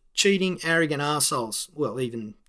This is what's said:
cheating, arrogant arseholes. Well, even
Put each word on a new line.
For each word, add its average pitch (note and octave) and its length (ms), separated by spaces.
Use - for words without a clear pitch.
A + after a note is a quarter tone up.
cheating, F#3+ 500
arrogant D#3+ 380
arseholes. C#3+ 720
Well, C3 260
even A#2 360